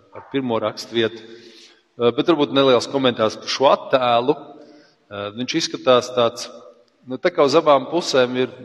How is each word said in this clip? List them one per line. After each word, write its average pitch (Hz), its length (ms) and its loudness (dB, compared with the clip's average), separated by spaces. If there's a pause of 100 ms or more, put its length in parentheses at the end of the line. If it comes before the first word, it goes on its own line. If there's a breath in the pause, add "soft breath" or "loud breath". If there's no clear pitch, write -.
(120)
ar 104 160 -20
pirmo 127 320 -4
rakstu 113 380 -6
vietu. 113 240 -2 (720 loud breath)
Ā, 117 160 2
bet 143 160 -2
varbūt 147 240 2
neliels 131 380 4
komentārs 117 500 0
par - 140 -14
šo 135 160 2
attēlu. 127 640 0
Ā, - 1040 -14
viņš 123 240 -6
izskatās 127 500 0
tāds, 117 380 -2 (560)
nu, 127 140 -10
tā 180 120 0
kā 156 140 2
uz 131 100 0
abām 147 360 4
pusēm 127 480 0
ir, 120 120 -2 (120)